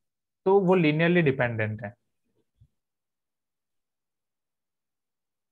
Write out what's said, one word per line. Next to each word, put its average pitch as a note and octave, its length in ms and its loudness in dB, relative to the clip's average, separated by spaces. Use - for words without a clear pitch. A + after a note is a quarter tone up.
तो G3 160 2
वो F#3 160 2
linearly E3 460 2
डिपेंडेंट A2+ 600 -4
है। G#2 120 -14